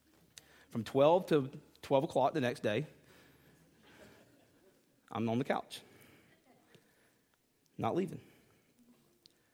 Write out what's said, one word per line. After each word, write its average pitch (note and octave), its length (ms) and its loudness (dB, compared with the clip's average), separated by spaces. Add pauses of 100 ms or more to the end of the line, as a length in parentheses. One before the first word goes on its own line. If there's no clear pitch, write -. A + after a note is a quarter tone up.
(680)
From A#2 160 -6
twelve D#3+ 440 4
to C#3 200 2 (320)
twelve C#3 240 2
o'clock - 300 0
the D#3 80 0
next B2 200 -2
day, A#2+ 240 0 (2250)
I'm A2 200 -2
on A2+ 80 0
the C3+ 60 0
couch. - 360 -4 (2000)
Not A2+ 180 -2
leaving. E3 240 -4 (1300)